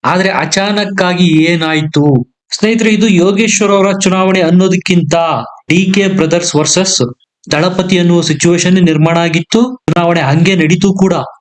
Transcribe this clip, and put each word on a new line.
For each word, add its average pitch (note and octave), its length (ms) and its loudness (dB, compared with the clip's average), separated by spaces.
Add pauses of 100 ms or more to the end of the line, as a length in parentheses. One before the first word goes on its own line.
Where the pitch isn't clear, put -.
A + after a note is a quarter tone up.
ಆದ್ರೆ F#3 240 -2
ಅಚಾನಕ್ G3 720 -4
ಆಗಿ F3+ 260 0 (160)
ಏನಾಯ್ತು? D#3 880 0 (200)
ಸ್ನೇಹಿತರೆ, A3+ 360 0
ಇದು G#3+ 180 2
ಯೋಗೇಶ್ವರ್ G3+ 640 0
ಅವರ G3 140 2 (180)
ಚುನಾವಣೆ F#3+ 380 0
ಅನ್ನೋದಕ್ಕಿಂತ F3 760 0 (540)
ಡಿ F#3 260 2
ಕೆ G3 120 0
ಬ್ರದರ್ಸ್ E3+ 480 -2
ವರ್ಸಸ್ D3 600 -2 (360)
ದಳಪತಿ F3+ 460 0
ಅನ್ನುವ F3 240 2
ಸಿಚುವೇಶನ್ F3 640 0
ನಿರ್ಮಾಣ D#3+ 340 2
ಆಗಿತ್ತು. E3+ 440 0
ಚುನಾವಣೆ E3+ 600 -2
ಹಂಗೆ E3 340 2
ನಡೀತು F3+ 380 0
ಕೂಡ. F#3+ 200 0 (280)